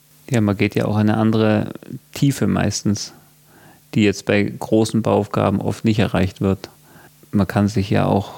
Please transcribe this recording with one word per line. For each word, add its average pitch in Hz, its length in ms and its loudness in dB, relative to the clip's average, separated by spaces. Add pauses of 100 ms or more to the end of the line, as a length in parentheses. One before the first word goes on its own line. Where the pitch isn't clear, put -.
(320)
Ja, 117 100 2
man 101 160 2
geht 104 160 0
ja 117 120 0
auch 107 100 -2
in 107 160 2
eine 113 60 0
andere 110 560 2 (420)
Tiefe 135 320 0
meistens, 98 640 -2 (800)
die 120 80 2
jetzt 101 240 2
bei 104 160 2
großen 110 640 0
Bauaufgaben 104 580 0
oft 104 240 -4
nicht 110 140 2
erreicht 92 420 -2
wird. 95 300 -2 (600)
Man 98 160 0
kann 101 200 0
sich 101 240 -2
ja 98 160 2
auch 101 300 0